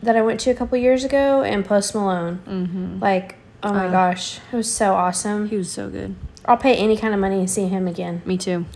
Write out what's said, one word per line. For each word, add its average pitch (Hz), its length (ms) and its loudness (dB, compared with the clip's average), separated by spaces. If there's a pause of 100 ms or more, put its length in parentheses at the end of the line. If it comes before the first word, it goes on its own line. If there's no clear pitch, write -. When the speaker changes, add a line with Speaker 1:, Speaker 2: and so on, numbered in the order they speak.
Speaker 1:
that 226 140 4
I 226 60 6
went 226 200 2
to 262 100 0
a 247 40 4
couple 247 220 -2
years 254 260 4
ago 277 400 4
and 202 200 0
Post 202 300 2
Malone. 180 540 -2
Speaker 2:
Mm-hmm. 185 520 -4
Speaker 1:
Like, 190 360 0 (280)
oh 202 100 0
my 190 140 0
Speaker 2:
Uh, 180 40 0
Speaker 1:
gosh, 180 480 0 (120)
it - 40 -4
was 226 160 -2
so 196 240 2
awesome. 208 540 0
Speaker 2:
he 214 80 -4
was 180 140 -4
so - 180 -8
good. - 260 -8 (300)
Speaker 1:
I'll 156 120 6
pay 254 200 2
any 214 200 2
kind 220 160 -2
of 202 60 0
money 190 220 0
to 185 60 -2
see 190 200 -2
him 185 200 -2
again. 175 380 -6
Speaker 2:
Me 185 120 -2
too. 180 280 -4 (100)